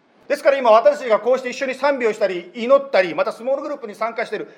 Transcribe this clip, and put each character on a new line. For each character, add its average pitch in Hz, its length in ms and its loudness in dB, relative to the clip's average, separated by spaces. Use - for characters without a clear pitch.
で 277 80 -2
す 285 80 -6
か 311 80 4
ら、 277 60 0
今 247 120 2
私 233 300 4
た 262 60 -10
ち 233 40 -6
が 208 100 4
こ 247 140 0
う 254 60 2
し - 20 -10
て 254 80 -8
一 - 80 -10
緒 277 80 -4
に 254 80 -4
賛 277 240 0
美 240 80 -2
を 208 80 0
し 214 60 -12
た 202 80 2
り、 180 260 -8
祈 240 180 -4
っ 277 200 4
た 196 100 4
り、 175 140 -6
ま 190 100 -2
た 220 60 -2
ス - 100 -20
モ 254 120 -4
ー - 20 0
ル 294 80 -6
グ 302 60 -10
ル 285 60 -8
ー - 40 -10
プ 226 80 -12
に 202 80 -16
参 226 180 -6
加 233 140 -6
し - 20 -18
て 214 60 -8
い 185 40 -8
る、 147 80 -12